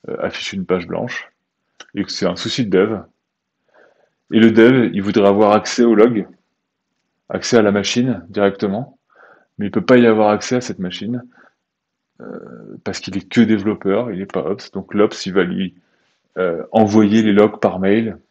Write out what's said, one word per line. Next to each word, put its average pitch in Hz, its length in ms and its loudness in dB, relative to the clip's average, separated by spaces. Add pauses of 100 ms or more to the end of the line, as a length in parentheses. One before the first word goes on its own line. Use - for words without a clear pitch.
(100)
euh, - 100 -8
affiche - 320 -8
une 95 140 -8
page 87 200 -4
blanche, - 460 -10 (640)
et 98 100 -4
que - 80 -10
c'est - 140 -6
un 90 100 -2
souci 113 300 -6
de 92 40 -8
dev. 98 300 0 (1300)
Et 110 100 2
le 113 100 6
dev, 113 420 6
il 101 80 -4
voudrait 101 260 2
avoir 101 260 4
accès 110 320 0
au 117 100 6
log, 107 340 4 (1000)
accès - 260 -2
à 110 60 6
la 101 100 2
machine 104 560 -4
directement, 101 680 -4 (580)
mais 104 100 -6
il 95 40 -6
peut 101 140 -2
pas 127 120 4
y 120 100 6
avoir 107 240 4
accès 104 260 -2
à 123 40 -2
cette 101 200 -12
machine, 104 440 -8 (960)
euh, - 640 -18
parce 98 160 -10
qu'il 95 160 -12
est 92 100 -8
que - 140 -2
développeur, 104 720 -2
il 90 80 -10
est 98 100 -10
pas 120 140 -6
ops. 95 280 -8
Donc 95 200 -14
l'ops, 104 320 0
il 95 80 -8
va 92 120 0
lui, 92 320 -6 (600)
euh, 87 260 -4 (100)
envoyer 107 500 4
les 107 100 2
logs 104 260 2
par 92 200 -2
mail. 101 400 -2 (120)